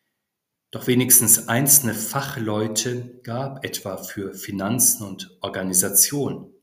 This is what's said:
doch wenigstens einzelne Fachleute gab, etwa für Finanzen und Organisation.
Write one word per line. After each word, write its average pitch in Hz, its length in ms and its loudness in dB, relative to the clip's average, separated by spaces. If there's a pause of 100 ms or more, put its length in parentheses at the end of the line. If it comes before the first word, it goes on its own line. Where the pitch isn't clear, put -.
(720)
doch - 160 -10
wenigstens 123 600 6
einzelne 120 460 4
Fachleute 120 1300 -4
gab, 135 420 -8
etwa - 320 -8
für - 380 -10
Finanzen 104 720 0
und 92 360 -12
Organisation. 98 1120 0 (100)